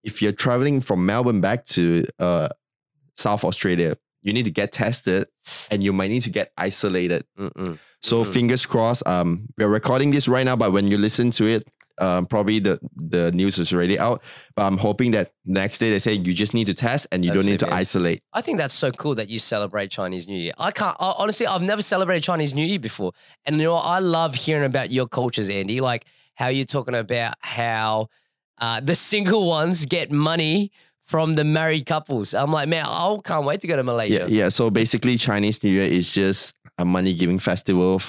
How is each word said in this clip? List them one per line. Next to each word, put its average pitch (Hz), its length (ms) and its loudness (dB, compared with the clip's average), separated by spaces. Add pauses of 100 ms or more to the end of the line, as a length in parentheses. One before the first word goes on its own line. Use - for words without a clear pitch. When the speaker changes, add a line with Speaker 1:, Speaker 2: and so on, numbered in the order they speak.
Speaker 1:
if - 180 -6
you're 104 100 2
traveling 127 500 2
from 90 240 0
Melbourne 113 360 2
back 104 240 0
to, 85 400 2 (140)
uh, 87 300 0 (680)
South 104 260 0
Australia, 85 540 0 (240)
you 98 100 -2
need 117 140 0
to 95 60 0
get 101 200 -2
tested 101 560 -2 (420)
and 101 140 0
you 98 80 2
might 95 180 0
need 120 120 0
to 117 80 -4
get 101 280 -4
isolated. 90 680 -2 (120)
Speaker 2:
Mm-mm. 92 400 -8 (240)
Speaker 1:
So 117 220 2
Speaker 2:
Mm-mm. 98 100 -4
Speaker 1:
fingers 123 320 2
crossed, 117 400 0
um, 90 420 0 (100)
we're 107 100 2
recording 131 440 2
this 139 180 2
right 131 160 4
now, 127 100 2
but 110 160 2
when 101 160 2
you 101 100 2
listen 113 340 2
to 110 140 2
it, 110 220 2 (320)
um, 90 260 2
probably 107 340 2
the, 95 200 2 (160)
the 85 380 0
news 95 260 2
is 85 120 0
already 90 280 2
out, 120 240 0 (320)
but 104 100 0
I'm 98 120 2
hoping 110 340 2
that 104 200 0 (140)
next 95 320 -2
day 113 140 2
they 98 80 2
say 107 140 0
you 90 200 0
just 101 220 0
need 113 100 2
to 95 80 0
test 127 380 -2
and 90 120 0
you 87 80 2
don't 95 140 2
need 101 140 2
to - 60 2
Speaker 2:
Absolutely, - 100 -4
man. 90 40 0
Speaker 1:
isolate. 90 440 0 (100)
Speaker 2:
I 240 80 -2
think 285 160 -4
that's 143 160 -2
so 131 180 -2
cool 147 240 -4
that 107 140 -6
you 113 80 -6
celebrate 101 540 -2
Chinese 90 360 -6
New 101 100 -8
Year. 85 200 -4
I 185 140 -2
can't, - 280 -4
I, 190 200 0
honestly, 208 260 0
I've 185 160 -2
never 208 220 -2
celebrated 185 400 0
Chinese 156 320 -2
New 151 100 0
Year 190 140 -2
before. 104 320 -6 (340)
And 151 120 0
you 156 60 2
know 165 120 2
what? 165 100 0
I 175 140 0
love 165 340 0
hearing 147 320 0
about 131 260 -2
your 127 160 0
cultures, 113 440 -2
Andy, 101 300 -2
like 123 240 -2 (280)
how 127 140 -4
you're 135 180 -2
talking 123 300 -4
about 117 460 -2
how, 110 680 -2 (520)
uh, 117 200 -2
the 156 160 0
single 202 520 0
ones 160 380 0
get 160 260 -2
money 160 600 0 (340)
from 160 300 0
the 151 80 2
married 156 420 2
couples. 143 480 -2
I'm 139 180 0
like, 147 180 0
"Man, 160 180 0
I 196 360 0
can't 156 220 -2
wait 151 160 -2
to - 60 -8
go 160 80 0
to 131 80 0
Malaysia." 113 300 0
Speaker 1:
Yeah, 90 120 0 (200)
yeah. 92 40 4
So 113 220 2
basically, 117 460 2
Chinese 104 460 0
New 101 60 2
Year 95 140 4
is 90 280 2
just 98 440 0 (240)
a 90 60 0
money-giving 90 540 2
festival. 92 680 2